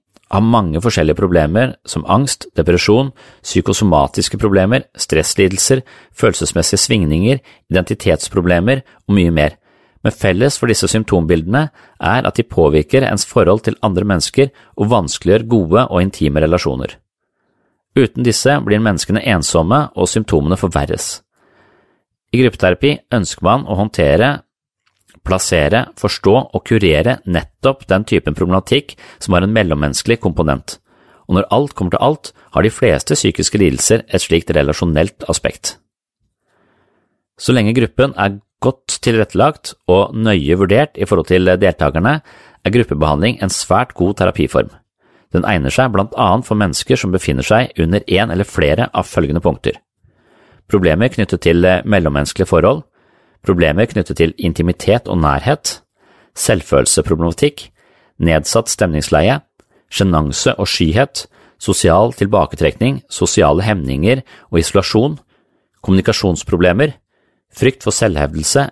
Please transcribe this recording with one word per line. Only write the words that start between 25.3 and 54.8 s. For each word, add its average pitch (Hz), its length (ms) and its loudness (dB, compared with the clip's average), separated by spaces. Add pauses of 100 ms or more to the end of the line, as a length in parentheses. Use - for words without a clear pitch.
forstå - 360 0 (180)
og - 140 -6
kurere 98 580 2
nettopp 95 640 -4
den 98 180 0
typen 82 300 0
problematikk 95 580 -2 (260)
som 90 140 0
har 92 100 2
en 107 80 0
mellommenneskelig 80 680 0
komponent. 76 560 -4 (500)
Og 90 100 2
når 98 160 -2
alt 139 240 0
kommer 90 160 -4
til - 100 0
alt, 151 280 -2 (200)
har 80 140 2
de 110 80 0
fleste - 420 0
psykiske - 440 -2
lidelser 85 500 2
et - 140 -2
slikt - 300 0
relasjonelt 78 760 -2
aspekt. - 460 -6 (1600)
Så - 160 0
lenge 113 220 2
gruppen 127 440 0
er 101 200 -4 (220)
godt - 400 -4
tilrettelagt 113 720 0 (160)
og 95 240 2
nøye 95 440 0
vurdert 101 400 2
i 101 100 -4
forhold 85 220 0
til 92 180 2 (100)
deltakerne, 90 600 0 (420)
er 98 120 0
gruppebehandling 78 680 0
en 98 80 -2
svært - 480 -2
god 92 220 -2
terapiform. 78 500 0 (640)
Den 87 140 0
egner 78 240 0
seg 131 220 0
blant 98 260 -2
annet 107 260 0
for 107 140 -2
mennesker 101 380 -2
som 92 160 -4
befinner 65 320 -2
seg 117 340 2
under 85 240 0
en 98 260 0
eller 92 160 -2
flere 80 460 0
av - 160 -4
følgende 80 340 -2
punkter. - 360 -4 (920)
Problemer 92 400 2
knyttet 98 320 -4
til, 87 220 4
eh, 92 200 2
mellommenneskelige 80 640 0
forhold, 104 380 2 (640)
problemer 87 440 2
knyttet 85 300 -4
til 82 180 0
intimitet 90 720 -2